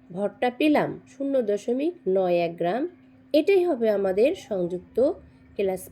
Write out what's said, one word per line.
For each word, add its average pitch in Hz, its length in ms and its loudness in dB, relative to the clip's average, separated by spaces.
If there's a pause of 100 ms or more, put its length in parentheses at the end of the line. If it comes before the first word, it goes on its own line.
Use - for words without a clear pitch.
(120)
ভরটা 202 380 -4
পেলাম 254 580 0
শূন্য 277 340 -2
দশমিক 240 520 -2 (140)
নয় 185 260 2
এক 170 220 0
গ্রাম, 202 320 -2 (440)
এটাই 349 320 4
হবে 233 260 0
আমাদের 202 440 2
সংযুক্ত 185 800 -2 (440)
কেলাস 190 360 -4